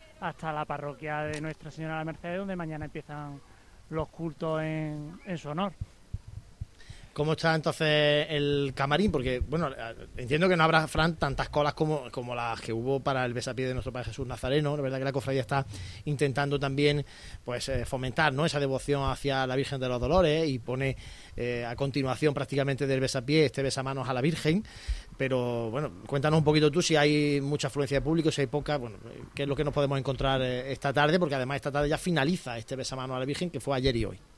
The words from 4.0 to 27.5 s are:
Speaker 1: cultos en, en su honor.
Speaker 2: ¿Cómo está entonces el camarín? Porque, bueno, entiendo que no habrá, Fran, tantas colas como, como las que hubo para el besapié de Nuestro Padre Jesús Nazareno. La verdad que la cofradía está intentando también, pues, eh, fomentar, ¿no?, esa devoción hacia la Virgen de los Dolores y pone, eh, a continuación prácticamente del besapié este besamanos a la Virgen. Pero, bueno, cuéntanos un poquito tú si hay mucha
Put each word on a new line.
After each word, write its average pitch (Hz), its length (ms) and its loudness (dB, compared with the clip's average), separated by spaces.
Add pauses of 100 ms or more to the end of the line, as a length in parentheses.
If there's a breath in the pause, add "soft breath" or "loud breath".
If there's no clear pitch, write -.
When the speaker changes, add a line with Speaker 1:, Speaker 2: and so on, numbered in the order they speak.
Speaker 1:
cultos 160 540 -4
en, 156 640 -4
en 180 120 -4
su 143 120 -8
honor. 185 240 -2 (1400 loud breath)
Speaker 2:
¿Cómo 151 200 2
está 160 200 2
entonces 151 800 4
el 143 440 2
camarín? 147 360 2
Porque, 127 260 0
bueno, 143 320 -2 (480)
entiendo 151 320 2
que 180 80 6
no 160 60 8
habrá, 160 240 6
Fran, 160 300 2
tantas 139 320 0
colas 147 260 2
como, 156 340 0
como 123 240 -6
las 120 260 -4
que - 140 -6
hubo 127 280 0
para 135 220 0
el 120 120 -2
besapié 127 320 -2
de 127 80 0
Nuestro 123 180 -4
Padre 123 120 -6
Jesús 117 200 -6
Nazareno. 143 500 0
La 151 60 -2
verdad 131 160 -2
que 131 60 -4
la 139 80 -2
cofradía 135 300 0
está 135 220 0 (420 loud breath)
intentando 143 540 2
también, 143 460 2 (400 loud breath)
pues, 123 240 -4
eh, 123 160 0
fomentar, 131 480 0
¿no?, 147 140 2
esa 147 120 0
devoción 139 520 0
hacia 135 340 0
la 127 100 0
Virgen 135 240 -2
de 127 100 -2
los 123 120 0
Dolores 156 480 4
y 131 80 -2
pone, 127 400 -2 (400 loud breath)
eh, 120 260 -2
a 120 120 -6
continuación 139 580 0
prácticamente 139 540 0
del 135 120 2
besapié 135 460 4
este 135 160 0
besamanos 135 480 -2
a 135 60 0
la 123 60 0
Virgen. 160 420 2 (520 loud breath)
Pero, 123 540 0
bueno, 139 220 -2 (160)
cuéntanos 151 320 4
un 156 40 4
poquito 151 280 6
tú 165 100 2
si 165 140 4
hay 147 460 6
mucha 143 260 -2